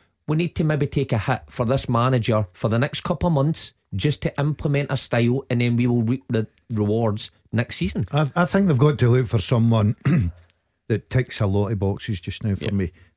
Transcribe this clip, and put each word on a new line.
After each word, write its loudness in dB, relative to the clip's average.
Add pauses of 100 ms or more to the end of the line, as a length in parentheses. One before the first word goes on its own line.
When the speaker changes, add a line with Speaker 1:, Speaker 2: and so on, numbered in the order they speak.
(280)
Speaker 1:
"We 0
need -2
to 0
maybe 0
take -2
a 0
hit -2
for -4
this 0
manager 2
for -4
the 2
next -2
couple -2
of 2
months 0 (220)
just -2
to -4
implement -2
a -2
style, 0
and 0
then 2
we 2
will 2
reap 0
the 0 (220)
rewards 0 (200)
next -2
season." -2
Speaker 2:
I, 0
I 2
think 2
they've 2
got 4
to 4
look 2
for 0
someone 2
<clears throat> 2 (580)
that -2
ticks -2
a 2
lot 0
of -2
boxes -4
just -10
now 0
for -10
Speaker 1:
Yeah. -4
Speaker 2:
me. -2 (260)